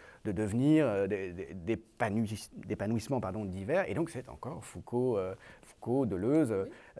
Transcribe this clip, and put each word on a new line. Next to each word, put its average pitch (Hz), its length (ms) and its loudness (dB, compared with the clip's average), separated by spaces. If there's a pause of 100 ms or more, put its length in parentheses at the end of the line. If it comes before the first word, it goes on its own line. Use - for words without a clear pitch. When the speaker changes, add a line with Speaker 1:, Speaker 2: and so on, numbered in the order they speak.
(240)
Speaker 1:
de 104 80 -2
devenir, 123 560 4
euh, 98 200 2
des, 95 260 -2
des, 87 200 -8
d'épanouis-, 107 960 -2 (160)
d'épanouissements, 107 540 -2
pardon, 98 240 -4
divers. 98 460 -2
Et 104 40 -2
donc, 160 160 -2
c'est 127 200 -10
encore - 340 -10
Foucault, 120 540 -2
euh, 92 180 -2 (280)
Foucault, 127 420 0
Deleuze, 113 460 4
Speaker 2:
Oui. 98 180 0 (300)